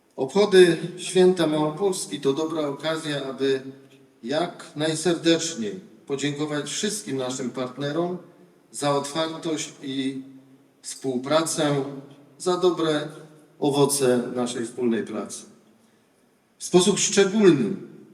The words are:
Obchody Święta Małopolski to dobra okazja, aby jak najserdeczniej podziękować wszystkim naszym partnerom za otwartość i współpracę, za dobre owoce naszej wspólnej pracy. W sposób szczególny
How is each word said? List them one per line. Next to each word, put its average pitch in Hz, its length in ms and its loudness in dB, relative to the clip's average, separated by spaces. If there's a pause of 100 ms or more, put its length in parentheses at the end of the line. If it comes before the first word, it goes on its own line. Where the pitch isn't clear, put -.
(160)
Obchody 185 640 6 (200)
Święta 185 500 4
Małopolski 151 760 -2
to 135 120 0
dobra 156 340 -2
okazja, 147 560 -4
aby 131 380 -2 (640)
jak 156 520 -6
najserdeczniej 151 1040 0 (280)
podziękować 143 580 -4
wszystkim - 520 -6
naszym 127 320 -6
partnerom 143 680 -4 (540)
za 143 240 -2
otwartość 160 800 -4 (100)
i 135 380 -6 (600)
współpracę, 143 920 -2 (600)
za 180 200 0
dobre 160 500 2 (520)
owoce 135 640 2 (120)
naszej 120 300 -4
wspólnej 113 380 -2
pracy. 101 380 -10 (1160)
W - 60 -18
sposób 185 360 4
szczególny 185 760 4 (380)